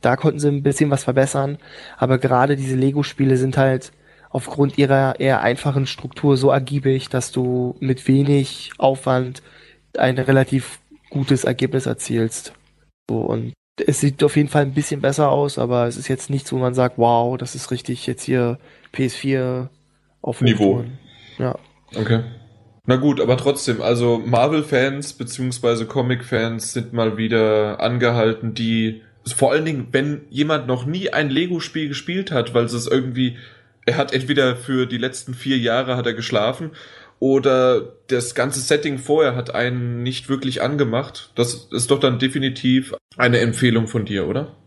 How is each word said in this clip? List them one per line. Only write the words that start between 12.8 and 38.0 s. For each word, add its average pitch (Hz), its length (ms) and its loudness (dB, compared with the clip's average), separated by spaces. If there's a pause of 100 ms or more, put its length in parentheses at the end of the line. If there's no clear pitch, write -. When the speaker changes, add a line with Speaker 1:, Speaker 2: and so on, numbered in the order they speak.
Speaker 1:
So, 117 120 -2
und 117 340 -4 (300)
es 143 160 0
sieht 143 220 2
auf 147 140 4
jeden 147 120 4
Fall 147 140 2
ein 139 120 -2
bisschen 147 260 -2
besser 139 300 2
aus, 139 280 0
aber 120 300 0
es 120 80 -6
ist 135 100 -10
jetzt 131 240 -4
nichts, 139 220 -4
wo 131 60 -2
man 127 160 0
sagt, 123 220 2
wow, 120 400 2
das 123 200 -10
ist - 160 -8
richtig 123 340 -8
jetzt 123 160 -6
hier 123 360 0 (340)
P 131 140 -2
S 117 80 -4
vier 127 560 -4 (520)
auf - 200 -6
Speaker 2:
Niveau. 107 220 4 (140)
Speaker 1:
Hochtouren. 120 200 -10 (400)
Ja. 127 180 -4 (400)
Speaker 2:
Okay. 113 240 2 (680)
Na 127 100 4
gut, 139 240 2
aber 123 160 4
trotzdem, 131 460 -2
also 120 420 2
Marvel-Fans 139 880 0
beziehungsweise 123 720 -2
Comic-Fans 120 880 -2
sind 120 200 -6
mal 113 240 0
wieder 110 640 2
angehalten, 117 760 0
die, 113 480 -2 (240)
vor - 260 2
allen 156 120 2
Dingen, 147 260 -4
wenn 143 380 -2
jemand 143 400 -2
noch 123 180 -2
nie 180 260 -4
ein 147 180 0
Lego-Spiel 160 580 -4
gespielt 180 420 -6
hat, 127 240 -2
weil 117 120 2
es 117 200 -6
irgendwie, 127 520 -2 (480)
er 123 100 2
hat 139 160 0
entweder 131 420 2
für 127 320 -2
die 117 120 -6
letzten 123 360 -6
vier 131 240 -2
Jahre 123 380 0
hat 120 100 -2
er 117 80 -2
geschlafen 117 560 -2 (500)
oder 131 760 4 (140)